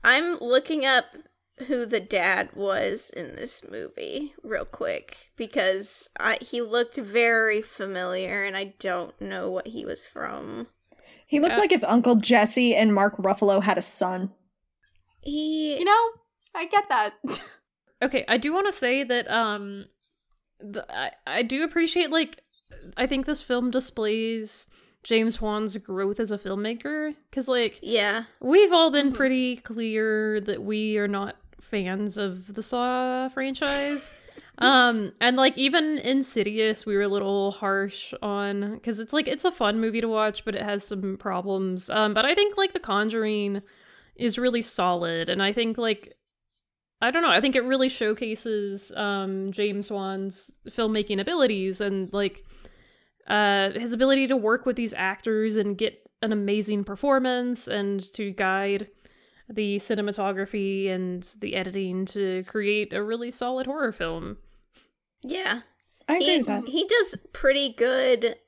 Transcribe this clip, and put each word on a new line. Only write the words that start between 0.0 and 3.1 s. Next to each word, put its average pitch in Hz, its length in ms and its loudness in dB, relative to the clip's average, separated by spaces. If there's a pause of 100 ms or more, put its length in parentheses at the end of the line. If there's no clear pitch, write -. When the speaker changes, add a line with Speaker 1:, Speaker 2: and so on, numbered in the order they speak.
Speaker 1:
I'm 349 360 4
looking 262 460 2
up 262 200 4 (640)
who 247 180 -2
the 214 140 -2
dad 190 560 0
was 196 600 -2